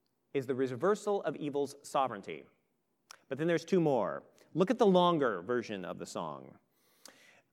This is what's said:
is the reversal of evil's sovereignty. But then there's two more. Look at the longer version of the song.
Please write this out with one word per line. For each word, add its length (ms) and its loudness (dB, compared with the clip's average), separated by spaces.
is 120 -2
the 80 -2
reversal 680 -2
of 140 -4
evil's 460 -4
sovereignty. 640 -4
But 100 -6
then 80 -2
there's 180 0
two 160 2
more. 440 0
Look 160 4
at 80 0
the 80 6
longer 560 4
version 420 -4
of 140 -8
the 80 -10
song. 500 -10